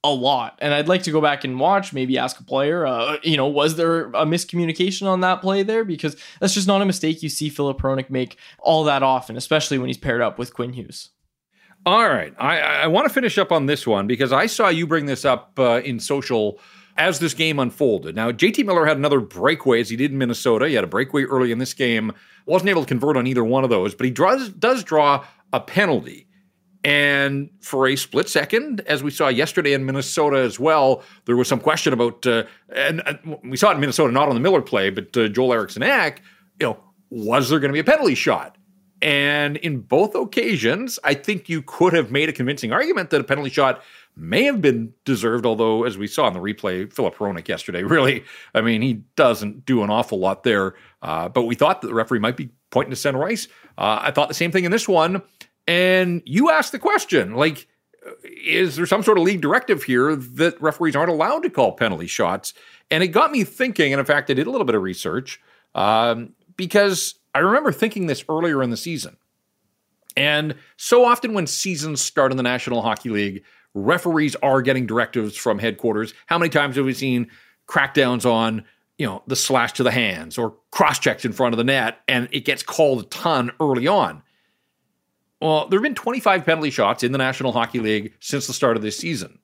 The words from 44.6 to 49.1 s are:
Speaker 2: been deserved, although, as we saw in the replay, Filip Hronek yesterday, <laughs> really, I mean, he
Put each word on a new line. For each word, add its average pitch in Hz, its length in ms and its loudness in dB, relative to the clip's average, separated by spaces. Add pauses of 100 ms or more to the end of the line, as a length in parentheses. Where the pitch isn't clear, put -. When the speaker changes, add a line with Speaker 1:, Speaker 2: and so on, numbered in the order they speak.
Speaker 2:
been 117 320 0 (120)
deserved, 117 420 0
although, 113 380 0
as 104 120 -6
we 104 80 -6
saw 131 220 0
in 95 60 0
the 90 60 -8
replay, 95 540 -6
Filip 107 220 -2
Hronek 95 320 -6
yesterday, 87 360 -6
<laughs> - 0 -
really, 135 400 0 (300)
I 113 80 2
mean, 113 220 0
he 117 180 -2 (140)